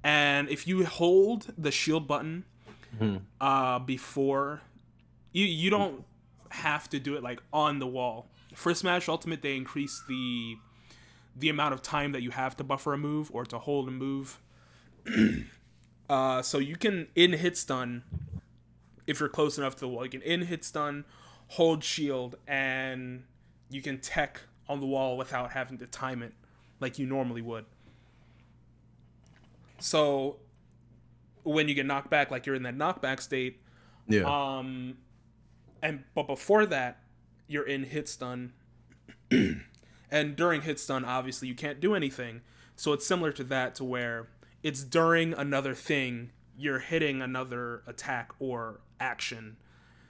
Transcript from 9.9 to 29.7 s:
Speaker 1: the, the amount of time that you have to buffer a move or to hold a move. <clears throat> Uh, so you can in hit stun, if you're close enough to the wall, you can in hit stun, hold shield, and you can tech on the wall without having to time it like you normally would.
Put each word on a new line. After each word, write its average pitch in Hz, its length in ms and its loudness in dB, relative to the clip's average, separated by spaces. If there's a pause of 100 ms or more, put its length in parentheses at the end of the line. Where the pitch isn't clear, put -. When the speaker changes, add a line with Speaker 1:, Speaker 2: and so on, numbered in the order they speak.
Speaker 1:
the, 120 460 -4 (840)
the 151 140 2
amount 147 240 2
of 127 80 -8
time 143 300 -2
that 127 100 -4
you 120 80 -4
have 131 260 -4
to 143 80 -8
buffer 139 300 -2
a - 20 0
move 151 380 -2
or 120 100 -4
to 117 140 -8
hold 139 300 0
a - 20 -6
move. 135 500 -6 (640)
<clears throat> - 60 -10 (960)
Uh, 131 320 2
so 143 180 0
you 147 180 -2
can 190 400 0
in 180 160 8
hit 170 240 0
stun, 123 480 -4 (1040)
if 147 100 0
you're 147 100 0
close 151 300 0
enough 135 160 -2
to - 60 -18
the 127 80 -6
wall, 123 160 -6
you 131 60 -8
can 131 120 -12
in 170 200 0
hit 170 220 -6
stun, 147 400 -4 (440)
hold 160 340 4
shield, 131 540 -2 (100)
and 131 800 -4 (460)
you 135 120 -8
can 135 160 -6
tech - 440 -4 (260)
on 143 100 -4
the 135 80 -4
wall 135 300 0
without 127 340 -4
having 127 280 -6
to 123 100 -14
time 131 340 -6
it 113 100 -12 (460)
like 127 220 -4
you 131 60 0
normally 123 360 -2
would. 113 220 -8 (2250)